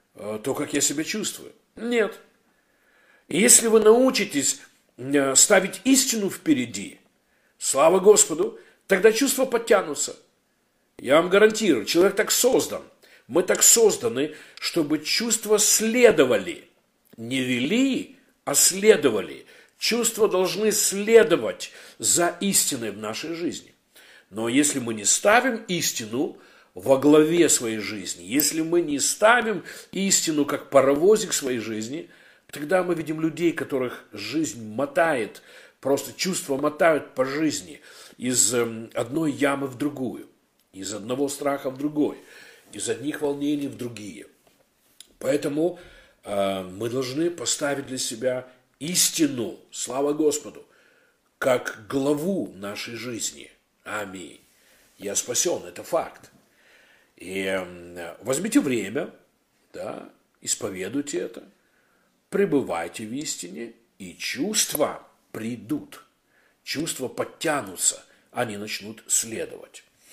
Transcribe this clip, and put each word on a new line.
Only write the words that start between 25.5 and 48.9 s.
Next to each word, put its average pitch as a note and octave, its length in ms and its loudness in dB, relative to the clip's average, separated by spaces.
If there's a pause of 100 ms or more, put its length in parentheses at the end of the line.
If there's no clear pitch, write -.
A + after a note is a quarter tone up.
истину D3 680 -4 (360)
во C3 240 4
главе D#3 520 6
своей A2+ 280 0
жизни, F#2+ 460 -8
если D3 380 -2
мы E3+ 200 0
не C#3+ 180 -4
ставим A3 640 2 (280)
истину E3 540 0
как - 260 -6
паровозик D#3 640 6
своей B2+ 260 -2
жизни – A2 500 -8 (380)
Тогда D#3 360 -2
мы F3 120 -2
видим D#3+ 260 -6
людей, D#3+ 300 0
которых B2+ 640 -4
жизнь A2+ 520 -6
мотает, C3 800 -2 (360)
просто C3+ 340 -2
чувства E3 440 -4
мотают D3 560 0
по B2+ 100 0
жизни D3 580 -4 (360)
из, B2 380 0
эм, A2+ 400 -2
одной C#3 360 -2
ямы C#3 360 0
в B2 100 -14
другую, C#3 500 -6 (460)
из F#2+ 180 -12
одного B2+ 380 -4
страха C#3 400 -2
в C3 80 -6
другой, D3 400 0 (560)
из G2+ 160 -6
одних C#3+ 320 -6
волнений C#3+ 460 -2
в A2+ 100 -12
другие. G#2+ 480 -12 (960)
Поэтому, D3+ 600 -2 (440)
э, G2 400 -2
мы G2 260 -8
должны C3+ 400 -4
поставить C#3+ 560 -4
для B2+ 140 -8
себя B2+ 480 -4 (320)
истину, C#3+ 800 -2 (120)